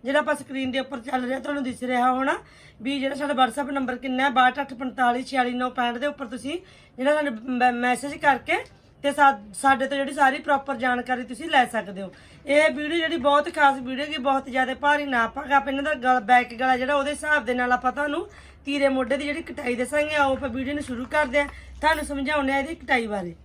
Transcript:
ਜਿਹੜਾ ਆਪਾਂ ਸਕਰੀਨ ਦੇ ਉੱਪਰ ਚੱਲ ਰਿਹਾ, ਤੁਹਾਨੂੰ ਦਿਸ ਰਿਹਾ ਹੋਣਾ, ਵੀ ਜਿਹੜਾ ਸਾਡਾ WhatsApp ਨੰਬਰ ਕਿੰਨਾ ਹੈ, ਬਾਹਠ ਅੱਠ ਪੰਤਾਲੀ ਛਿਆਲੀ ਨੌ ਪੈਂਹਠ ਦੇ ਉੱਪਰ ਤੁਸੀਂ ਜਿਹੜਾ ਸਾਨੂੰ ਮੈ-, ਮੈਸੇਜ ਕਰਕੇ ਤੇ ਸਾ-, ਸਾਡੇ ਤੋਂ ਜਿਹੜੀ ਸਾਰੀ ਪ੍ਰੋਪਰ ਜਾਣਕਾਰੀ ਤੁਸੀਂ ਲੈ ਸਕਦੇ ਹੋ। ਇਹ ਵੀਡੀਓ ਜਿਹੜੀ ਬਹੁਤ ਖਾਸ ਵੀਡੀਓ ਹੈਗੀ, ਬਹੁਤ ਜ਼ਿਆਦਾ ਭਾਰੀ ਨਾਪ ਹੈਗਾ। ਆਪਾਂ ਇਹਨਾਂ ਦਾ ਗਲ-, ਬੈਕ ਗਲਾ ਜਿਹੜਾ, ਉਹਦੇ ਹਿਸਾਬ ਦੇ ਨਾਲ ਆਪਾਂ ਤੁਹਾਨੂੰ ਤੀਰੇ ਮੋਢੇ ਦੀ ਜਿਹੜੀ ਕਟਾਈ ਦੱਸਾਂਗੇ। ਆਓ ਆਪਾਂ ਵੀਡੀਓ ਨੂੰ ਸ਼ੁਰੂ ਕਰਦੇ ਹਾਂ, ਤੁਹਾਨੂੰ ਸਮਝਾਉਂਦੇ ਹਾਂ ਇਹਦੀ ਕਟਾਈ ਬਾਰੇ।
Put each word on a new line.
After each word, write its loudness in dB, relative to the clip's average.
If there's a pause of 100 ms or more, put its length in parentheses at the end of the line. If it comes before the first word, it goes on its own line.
ਜਿਹੜਾ 2
ਆਪਾਂ 0
ਸਕਰੀਨ -4
ਦੇ -2
ਉੱਪਰ -6
ਚੱਲ -4
ਰਿਹਾ, -4
ਤੁਹਾਨੂੰ -4
ਦਿਸ -6
ਰਿਹਾ 2
ਹੋਣਾ, 0 (440)
ਵੀ -4
ਜਿਹੜਾ -2
ਸਾਡਾ -2
WhatsApp 2
ਨੰਬਰ -2
ਕਿੰਨਾ -2
ਹੈ, 4
ਬਾਹਠ 4
ਅੱਠ -6
ਪੰਤਾਲੀ 0
ਛਿਆਲੀ 0
ਨੌ -2
ਪੈਂਹਠ -2
ਦੇ -2
ਉੱਪਰ -4
ਤੁਸੀਂ -8 (380)
ਜਿਹੜਾ 2
ਸਾਨੂੰ -2
ਮੈ-, 4
ਮੈਸੇਜ -2
ਕਰਕੇ 0 (480)
ਤੇ 0
ਸਾ-, 2
ਸਾਡੇ 2
ਤੋਂ -4
ਜਿਹੜੀ -2
ਸਾਰੀ 4
ਪ੍ਰੋਪਰ -2
ਜਾਣਕਾਰੀ -2
ਤੁਸੀਂ -10
ਲੈ 6
ਸਕਦੇ -6
ਹੋ। -12 (340)
ਇਹ 6
ਵੀਡੀਓ -4
ਜਿਹੜੀ 0
ਬਹੁਤ 4
ਖਾਸ 4
ਵੀਡੀਓ -6
ਹੈਗੀ, -6
ਬਹੁਤ 0
ਜ਼ਿਆਦਾ -2
ਭਾਰੀ 0
ਨਾਪ -2
ਹੈਗਾ। 0
ਆਪਾਂ 2
ਇਹਨਾਂ -2
ਦਾ 0
ਗਲ-, 2
ਬੈਕ 4
ਗਲਾ 2
ਜਿਹੜਾ, 0
ਉਹਦੇ 0
ਹਿਸਾਬ 0
ਦੇ -2
ਨਾਲ 2
ਆਪਾਂ 2
ਤੁਹਾਨੂੰ -4 (360)
ਤੀਰੇ 2
ਮੋਢੇ 0
ਦੀ -4
ਜਿਹੜੀ -4
ਕਟਾਈ -6
ਦੱਸਾਂਗੇ। -2
ਆਓ 4
ਆਪਾਂ -4
ਵੀਡੀਓ -4
ਨੂੰ -6
ਸ਼ੁਰੂ -8
ਕਰਦੇ 2
ਹਾਂ, -2 (320)
ਤੁਹਾਨੂੰ 2
ਸਮਝਾਉਂਦੇ -2
ਹਾਂ 2
ਇਹਦੀ -4
ਕਟਾਈ -2
ਬਾਰੇ। -6 (100)